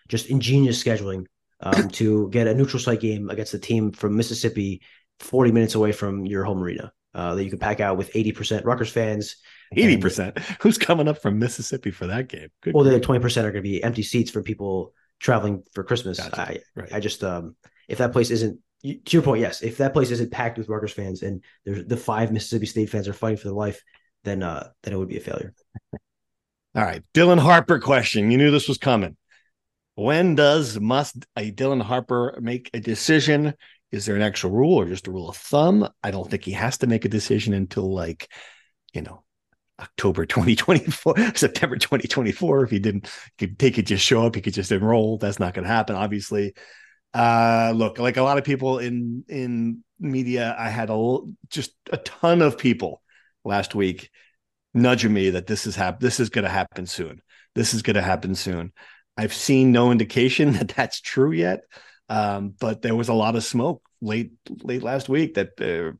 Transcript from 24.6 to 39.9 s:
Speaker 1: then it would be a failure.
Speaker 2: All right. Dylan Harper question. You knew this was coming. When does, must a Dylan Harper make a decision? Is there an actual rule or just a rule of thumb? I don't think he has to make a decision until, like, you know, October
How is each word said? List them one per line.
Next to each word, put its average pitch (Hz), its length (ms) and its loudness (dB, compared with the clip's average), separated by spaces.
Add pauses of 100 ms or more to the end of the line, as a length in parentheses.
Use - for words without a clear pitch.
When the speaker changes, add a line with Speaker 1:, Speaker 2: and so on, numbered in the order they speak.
Speaker 1:
then 98 100 -8
it 98 40 -6
would 92 120 -6
be - 100 -10
a - 20 -10
failure. - 340 -10 (1200)
Speaker 2:
All 110 100 0
right. - 180 -6 (120)
Dylan 175 240 8
Harper 165 420 6
question. 117 500 2
You 127 80 6
knew 147 120 6
this 143 180 2
was 139 100 -4
coming. 104 380 0 (800)
When 156 380 2
does, 143 440 4
must 127 480 -2 (100)
a 107 160 -6
Dylan 131 300 0
Harper 123 580 -2
make 123 320 -8
a 117 80 -8
decision? 147 720 2 (380)
Is 101 140 -6
there 104 100 -2
an 104 60 2
actual 101 280 -2
rule 139 300 4
or 90 60 0
just 90 220 -8
a - 20 -10
rule 92 180 -8
of - 80 -14
thumb? 180 520 2 (140)
I 104 100 -4
don't 92 180 -6
think 98 140 -6
he 92 80 -6
has 110 260 -4
to 127 80 0
make 117 180 0
a 113 40 2
decision 107 460 0
until, 95 380 -2
like, 85 360 -8 (640)
you - 80 -8
know, - 200 -18 (580)
October 87 460 -2